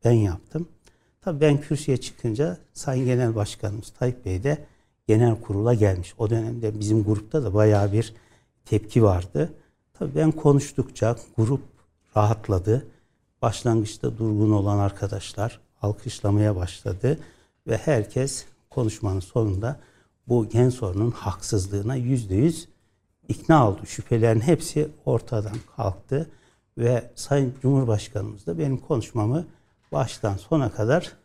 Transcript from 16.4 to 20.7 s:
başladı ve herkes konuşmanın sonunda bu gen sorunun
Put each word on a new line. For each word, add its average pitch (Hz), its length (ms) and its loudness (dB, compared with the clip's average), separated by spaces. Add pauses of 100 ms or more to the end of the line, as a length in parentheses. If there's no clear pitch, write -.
başladı 95 640 -4 (480)
ve 117 100 -2
herkes 127 680 -2 (260)
konuşmanın 104 500 -4
sonunda 110 600 -2 (480)
bu 120 200 2
gen 120 200 4
sorunun 107 420 -2